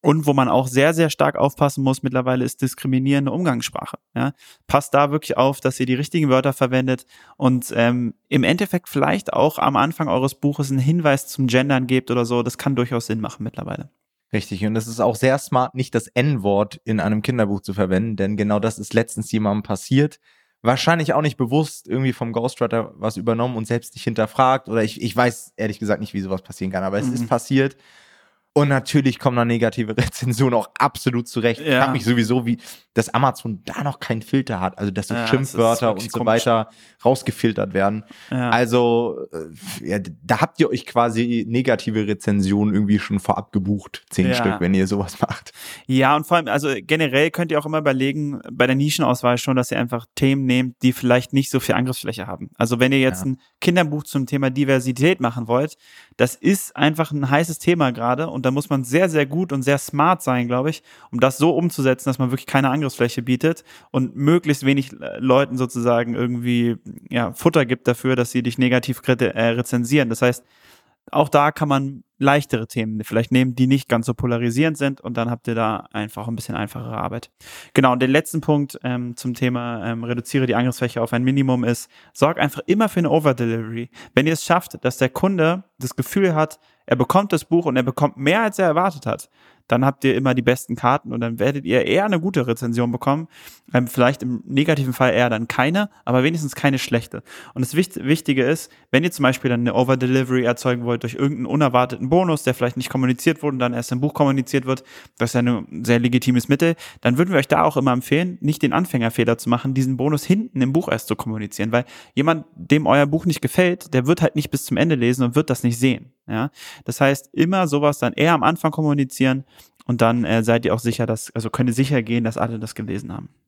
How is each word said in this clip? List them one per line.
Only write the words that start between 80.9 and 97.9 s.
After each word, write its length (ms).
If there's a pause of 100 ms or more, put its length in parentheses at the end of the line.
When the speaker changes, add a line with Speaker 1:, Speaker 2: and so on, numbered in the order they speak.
Speaker 1:
auf 100
ein 120
Minimum 380
ist, 280 (220)
sorg 280
einfach 260
immer 220
für 120
eine 100
Overdelivery. 800 (240)
Wenn 120
ihr 60
es 120
schafft, 400
dass 140
der 120
Kunde 540 (140)
das 160
Gefühl 400
hat, 240 (280)
er 100
bekommt 360
das 120
Buch 220
und 100
er 60
bekommt 340
mehr, 260
als 160
er 80
erwartet 400
hat, 220 (400)
dann 160
habt 200
ihr 100
immer 200
die 80
besten 340
Karten 360
und 80
dann 180
werdet 260
ihr 220
eher 180
eine 160
gute 260
Rezension 460
bekommen. 360 (460)
Ähm, 140
vielleicht 340
im 240
negativen 460
Fall 200
eher 160
dann 200
keine, 420 (140)
aber 180
wenigstens 320
keine 240
schlechte. 440 (320)
Und 80
das 120
Wicht-, 300